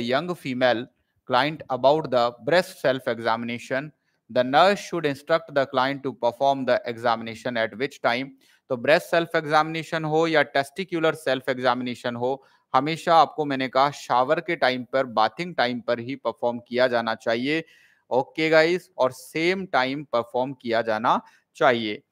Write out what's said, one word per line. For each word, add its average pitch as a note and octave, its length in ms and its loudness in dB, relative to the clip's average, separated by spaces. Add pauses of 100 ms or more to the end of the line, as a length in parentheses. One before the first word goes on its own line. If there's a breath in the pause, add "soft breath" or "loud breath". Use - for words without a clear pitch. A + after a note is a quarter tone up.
(120)
young D#3+ 240 -2
female B2 480 0 (480)
client C#3 320 0 (100)
about C#3+ 320 4
the A#2+ 260 2 (180)
breast F3+ 360 0
self C3 240 0
examination, A#2 800 -4 (400)
the B2 140 2
nurse E3+ 360 4
should E3 260 -4
instruct D#3 480 -2
the C#3 120 2 (100)
client C3+ 300 -2
to B2+ 80 -6 (120)
perform C3+ 400 0
the A#2+ 120 4 (160)
examination A2+ 640 -4
at A2 220 -2
which C#3+ 260 -6
time। B2+ 220 -2 (420 soft breath)
तो C3 80 -4
ब्रेस्ट C#3+ 300 2
सेल्फ E3+ 280 0
एग्जामिनेशन D#3+ 680 -2
हो D#3 220 2
या D3+ 160 4
टेस्टिकुलर D#3+ 720 -2
सेल्फ C3+ 340 -4
एग्जामिनेशन B2 680 -2
हो, B2+ 280 -4 (320 soft breath)
हमेशा D#3+ 400 2
आपको D3+ 300 4
मैंने C3 220 -2
कहा C3+ 240 2
शावर C3 480 0
के E3+ 160 -4
टाइम B2+ 280 0
पर, C3+ 220 -2
बाथिंग A#2+ 500 -2
टाइम B2 260 -2
पर A#2+ 180 -2
ही B2 160 -8
परफॉर्म A#2+ 440 -4
किया A#2+ 280 0
जाना A#2 280 -2
चाहिए। C3 500 -2 (460 soft breath)
ओके D#3 380 0
गाइस, D#3+ 480 4
और B2+ 140 2
सेम F3+ 540 -4
टाइम C#3 380 -2
परफॉर्म B2+ 500 -4
किया A#2 280 -2
जाना A2+ 400 0 (340 soft breath)
चाहिए। A#2 560 0